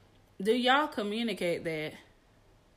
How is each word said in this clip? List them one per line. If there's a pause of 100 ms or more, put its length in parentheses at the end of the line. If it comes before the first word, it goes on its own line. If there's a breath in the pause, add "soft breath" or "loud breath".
(420 soft breath)
do
y'all
communicate
that? (840)